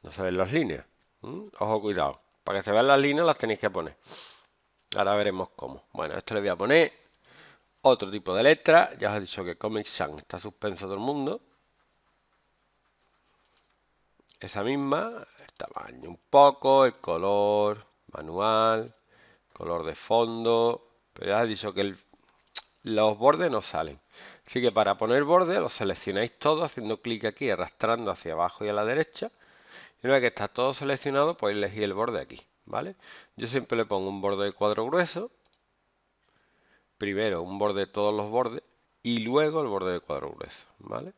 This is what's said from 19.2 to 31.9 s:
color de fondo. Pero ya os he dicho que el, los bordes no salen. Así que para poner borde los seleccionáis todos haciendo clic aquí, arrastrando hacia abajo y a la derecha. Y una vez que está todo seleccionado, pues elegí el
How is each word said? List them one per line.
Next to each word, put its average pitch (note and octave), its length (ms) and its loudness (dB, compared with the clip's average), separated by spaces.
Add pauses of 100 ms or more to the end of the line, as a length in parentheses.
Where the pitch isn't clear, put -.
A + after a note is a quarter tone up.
color E2 320 -6
de D#2 100 -6
fondo. A#2 1040 0 (140)
Pero - 180 -6
ya G2+ 60 2
os A#2 80 4
he - 20 -2
dicho G#2 260 -6
que F#2+ 80 -2
el, G2 160 -2 (840)
los G#2+ 340 2
bordes D3+ 320 4
no A2+ 140 0
salen. D#2 360 -6 (460)
Así - 160 -4
que A#2+ 100 4
para G2+ 240 4
poner A#2+ 280 2
borde F3 360 4
los D3+ 140 -2
seleccionáis G2 640 -4
todos D#3 260 2
haciendo A2 380 -6
clic A#2 240 -6
aquí, A#2 240 -4
arrastrando G#2+ 640 -2
hacia E2+ 220 -6
abajo F2 300 -2
y G#2 60 -2
a G#2 40 -2
la G#2 120 0
derecha. D3+ 460 -4 (720)
Y B2 40 -2
una C3+ 80 6
vez C3+ 60 6
que B2 60 2
está G#2+ 200 -2
todo C3 260 0
seleccionado, C#3 640 0
pues G#2 200 -2
elegí G2+ 260 -4
el G2+ 140 -2